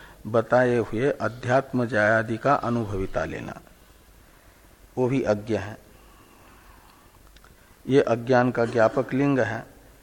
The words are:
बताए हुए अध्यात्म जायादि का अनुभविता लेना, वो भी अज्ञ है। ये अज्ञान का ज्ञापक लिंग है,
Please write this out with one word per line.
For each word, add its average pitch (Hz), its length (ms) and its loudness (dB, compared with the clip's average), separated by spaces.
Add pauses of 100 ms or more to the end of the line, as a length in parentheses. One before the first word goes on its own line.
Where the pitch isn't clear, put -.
(260)
बताए 120 520 2
हुए 113 320 -2
अध्यात्म 123 760 -2
जायादि 113 500 2
का 135 180 0
अनुभविता 98 680 -2
लेना, - 360 -10 (1400)
वो 127 100 2
भी 131 140 0
अज्ञ 104 340 -2
है। 101 220 -8 (2000)
ये 135 160 4
अज्ञान 123 480 2
का 117 140 0
ज्ञापक 117 500 2
लिंग 139 240 2
है, 110 260 -2 (380)